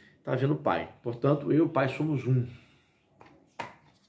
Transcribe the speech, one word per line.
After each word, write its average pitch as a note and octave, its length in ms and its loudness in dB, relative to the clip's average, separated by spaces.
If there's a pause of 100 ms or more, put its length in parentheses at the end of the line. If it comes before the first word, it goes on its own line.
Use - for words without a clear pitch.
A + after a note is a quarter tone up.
(220)
tá C3+ 120 -4
vendo C3+ 200 0
o D3+ 40 -4
Pai. E2 300 0 (140)
Portanto, C#3 480 0
eu C#3+ 80 4
e - 20 6
o D#3+ 80 4
Pai C#3 200 0
somos D3+ 380 -2
um. B2+ 200 2 (1600)